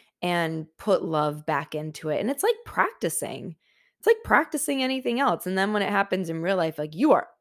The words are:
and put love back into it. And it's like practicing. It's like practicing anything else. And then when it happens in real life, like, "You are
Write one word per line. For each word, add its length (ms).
and 460
put 260
love 420
back 300
into 340
it. 120
And 100
it's 120
like 120
practicing. 880
It's 80
like 160
practicing 600
anything 360
else. 280
And 100
then 160
when 100
it 60
happens 400
in 120
real 160
life, 220
like, 160
"You 180
are 160